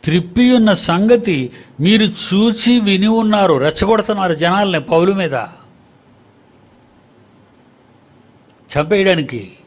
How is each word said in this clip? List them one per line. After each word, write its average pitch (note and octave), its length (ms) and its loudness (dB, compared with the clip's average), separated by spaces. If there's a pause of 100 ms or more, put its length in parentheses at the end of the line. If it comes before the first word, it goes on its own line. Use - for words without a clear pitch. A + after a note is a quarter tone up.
త్రిప్పియున్న G#3+ 680 2
సంగతి F3+ 760 0 (280)
మీరు G#3 240 2
చూచి A3 760 0
విని G3+ 280 0
ఉన్నారు. G#3+ 500 2
రెచ్చగొడుతున్నారు G3 760 -2
జనాల్ని F3 460 -2
పౌలు E3+ 320 0
మీద F3+ 220 -4 (3250)
చంపేయడానికి. D3+ 840 -2 (160)